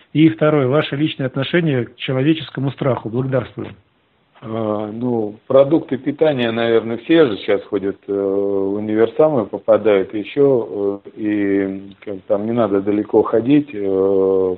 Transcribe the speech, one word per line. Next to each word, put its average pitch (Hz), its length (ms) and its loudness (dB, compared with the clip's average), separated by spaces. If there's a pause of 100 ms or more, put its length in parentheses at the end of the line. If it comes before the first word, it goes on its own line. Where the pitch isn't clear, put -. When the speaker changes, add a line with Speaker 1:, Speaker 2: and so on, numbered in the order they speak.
(120)
Speaker 1:
И 156 160 6
второе. 151 400 2
Ваше 139 300 0
личное 147 300 -2
отношение 135 580 0
к - 100 -14
человеческому 135 760 -2
страху. 127 360 -2
Благодарствую. 117 600 -4 (720)
Speaker 2:
А, 107 500 -6
ну, 113 440 -4 (120)
продукты 139 500 4
питания, 139 540 0
наверное, 113 460 0
все 165 280 4
же 101 120 0
сейчас 101 260 -2
ходят, 98 320 -4 (100)
э, 101 80 -6
в 98 600 -2
универсамы, 110 720 2
попадают 101 680 0
ещё, 104 920 0
э, - 100 -20
и, 98 760 -2 (100)
как, 98 240 -12
там 104 180 -2
не 113 60 -4
надо 104 300 0
далеко 104 420 2
ходить, 135 500 0
э, 95 840 0